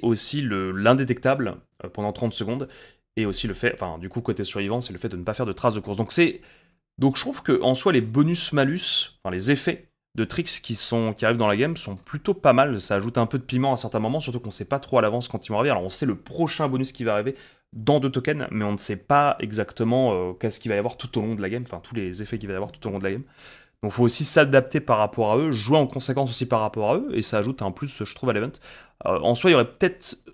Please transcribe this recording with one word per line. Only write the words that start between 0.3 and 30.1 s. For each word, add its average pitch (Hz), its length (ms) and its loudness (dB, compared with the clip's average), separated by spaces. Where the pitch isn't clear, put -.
le, 98 300 -2
l'indétectable, 120 840 2
euh, 92 60 -12
pendant 104 240 -4
trente 113 220 -4
secondes, 123 320 -4
et 113 80 0
aussi 98 220 -2
le 101 60 -4
fait, - 200 0
enfin 85 240 -6
du 90 120 -10
coup 123 100 -6
côté 107 240 -2
survivant, 101 380 -4
c'est 120 100 -8
le 87 80 -12
fait - 80 -8
de 98 80 -6
ne 90 80 -8
pas 107 100 -4
faire 127 120 -4
de 101 80 -6
traces 117 200 0
de 107 60 -4
course. 101 160 -6
Donc 107 160 -2
c'est, - 300 2
donc 135 180 2
je - 60 -4
trouve 269 220 -8
que - 180 2
en 127 120 2
soi 170 200 2
les 127 80 4
bonus 147 500 0
malus, 147 720 0
enfin 92 100 -6
les 95 180 2
effets 143 360 0
de 110 100 0
tricks - 360 -4
qui - 140 -6
sont, 113 380 0
qui - 100 -6
arrivent 117 140 2
dans 113 100 2
la 104 80 4
game 147 220 0
sont 98 180 -6
plutôt 151 380 -4
pas 165 180 4
mal. 123 300 2
Ça - 140 0
ajoute 107 220 -2
un 117 80 4
peu 135 120 -4
de 123 60 -4
piment 131 280 0
à 127 60 0
certains 113 220 -4
moments, 117 200 0
surtout 123 220 -6
qu'on 104 100 -10
sait 101 140 -10
pas 139 140 -2
trop - 180 0
à 117 40 8
l'avance 113 280 0
quand - 180 -8
ils - 60 -8
vont 104 60 0
arriver. 139 120 2
Alors 95 120 0
on 92 60 -6
sait - 160 -4
le 113 100 0
prochain 156 520 -2
bonus 131 240 -2
qui - 140 -8
va 110 80 2
arriver 110 220 -2
dans 135 300 2
deux 135 100 0
tokens, 143 400 -2
mais 107 140 -2
on 104 80 0
ne 101 40 -2
sait 98 280 -4
pas 143 340 4
exactement, 113 760 0
euh, 90 200 -2
qu'est-ce 107 260 -4
qu'il - 80 -8
va 107 80 0
y 101 40 2
avoir 113 180 -4
tout - 200 -8
au 110 40 2
long 110 140 -2
de 104 60 -6
la 95 80 -4
game, 120 160 -6
enfin 87 160 -12
tous - 140 -16
les 95 260 -6
effets 107 160 -8
qu'il 104 120 -8
va 98 40 -6
y 92 40 -4
avoir 101 160 -6
tout - 120 -20
au 107 60 -4
long 98 80 -4
de 95 60 -6
la 95 60 -2
game. 117 120 -6
Donc 104 60 -2
faut 120 120 4
aussi 120 200 4
s'adapter 139 560 4
par 117 180 2
rapport 107 340 2
à 113 60 6
eux, 156 140 2
jouer 117 260 4
en 147 80 6
conséquence 131 460 -2
aussi 120 160 -4
par 117 140 2
rapport 107 280 0
à 143 80 4
eux, 262 160 -4
et 113 80 0
ça 110 160 0
ajoute 120 240 -2
un 98 80 -2
plus, 120 340 -8
je - 120 -10
trouve, 127 160 0
à - 20 0
l'event. 107 160 0
Euh, 92 140 2
en 104 160 2
soi, 180 160 4
il - 20 8
y - 20 8
aurait 120 140 4
peut-être, - 480 -2